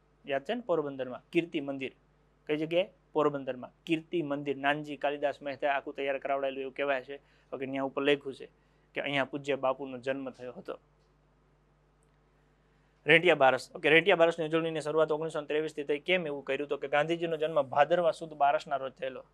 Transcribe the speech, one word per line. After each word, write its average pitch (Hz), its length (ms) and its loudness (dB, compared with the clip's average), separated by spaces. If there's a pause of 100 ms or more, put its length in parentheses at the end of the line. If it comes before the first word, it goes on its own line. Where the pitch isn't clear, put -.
(280)
યાદ 139 180 -2
છે 220 100 -4
ને, 247 60 -4
પોરબંદરમાં 139 600 -4 (100)
કીર્તિ 170 280 0
મંદિર. 139 320 -6 (540)
કઈ 151 100 0
જગ્યાએ? 170 340 0 (220)
પોરબંદરમાં 135 600 -2 (140)
કીર્તિ 160 360 -2
મંદિર. 143 340 -4
નાનજી 147 400 -2
કાલિદાસ 143 460 -2
મહેતાએ 143 280 -4
આખું 139 240 -4
તૈયાર 139 240 -2
કરાવડાયેલું 139 420 -2
એવું 135 120 -8
કહેવાય 139 300 -2
છે. 139 180 -14 (320)
ઓકે, 135 140 -6
ન્યા 135 160 -4
ઉપર 139 200 -2
લખ્યું 139 320 2
છે - 140 -16 (460)
કે 143 60 -4
અહીંયા 139 240 0
પૂજ્ય 139 320 -2
બાપુનો 135 420 -4
જન્મ 135 320 -4
થયો 123 220 -14
હતો. - 260 -12 (2250)
રેંટિયા 165 280 8
બારસ. 131 400 4
ઓકે, 156 160 0
રેંટિયા 170 260 6
બારસની 165 300 2
ઉજવણીની 160 340 -2
શરૂઆત 156 320 0
ઓગણીસો 156 300 -4
ત્રેવીસ 151 320 -4
થી 147 100 -6
થઈ. 147 140 -2
કેમ 180 280 0
એવું 143 180 -6
કર્યું? 143 240 -2
તો 143 80 -2
કે 139 120 -8
ગાંધીજીનો 160 480 0
જન્મ 156 260 0
ભાદરવા 151 480 4
સુદ 156 220 -8
બારસના 147 440 2
રોજ 131 160 -6
થયેલો. 131 420 -10